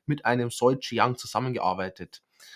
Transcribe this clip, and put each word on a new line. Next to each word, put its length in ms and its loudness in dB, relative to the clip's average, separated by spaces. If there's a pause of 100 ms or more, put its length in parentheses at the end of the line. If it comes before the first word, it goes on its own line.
mit 200 -2
einem 260 2
Soi 240 4
Chiang 400 0
zusammengearbeitet. 1080 -4 (340)